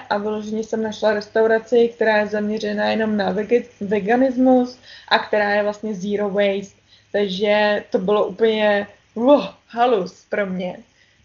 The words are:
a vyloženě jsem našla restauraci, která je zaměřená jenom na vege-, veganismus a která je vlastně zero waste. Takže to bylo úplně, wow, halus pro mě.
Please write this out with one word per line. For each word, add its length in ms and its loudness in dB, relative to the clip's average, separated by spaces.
a 80 -2
vyloženě 460 -6
jsem 200 -4
našla 300 0
restauraci, 840 2
která 220 2
je 100 0
zaměřená 600 -4
jenom 280 0
na 160 0
vege-, 320 0
veganismus 960 2
a 100 2
která 320 -2
je 120 2
vlastně 320 -4
zero 340 -2
waste. 460 -2
Takže 800 0
to 100 0
bylo 280 0
úplně, 600 0
wow, 280 4
halus 600 0
pro 160 -4
mě. 320 -8